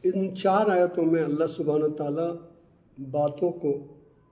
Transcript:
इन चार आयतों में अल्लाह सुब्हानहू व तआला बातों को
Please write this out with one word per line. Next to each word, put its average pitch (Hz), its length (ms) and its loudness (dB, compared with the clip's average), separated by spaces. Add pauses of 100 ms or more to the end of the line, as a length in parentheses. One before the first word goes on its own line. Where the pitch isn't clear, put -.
इन 190 320 0
चार 202 360 2
आयतों 175 340 2
में 160 160 4
अल्लाह 147 280 0
सुब्हानहू 151 380 0
व 151 60 0
तआला 151 320 -4 (720)
बातों 147 640 -2
को 151 120 -2 (600)